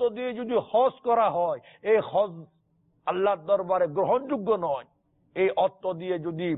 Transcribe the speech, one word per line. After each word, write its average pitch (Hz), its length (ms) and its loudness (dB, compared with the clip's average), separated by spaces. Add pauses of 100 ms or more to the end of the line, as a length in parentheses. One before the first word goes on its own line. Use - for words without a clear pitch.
(160)
দিয়ে 247 160 -6
যদি 233 240 -4 (140)
হজ 247 240 4 (140)
করা 233 220 4
হয়, 160 300 -2 (220)
এই 214 160 4 (120)
হজ 190 220 2 (760)
আল্লাহর 185 440 0
দরবারে 185 360 2
গ্রহণযোগ্য 202 640 0 (180)
নয়। 131 180 -4 (500)
এই 185 140 2 (140)
অর্থ - 180 -4 (180)
দিয়ে 180 180 -4
যদি 165 400 -6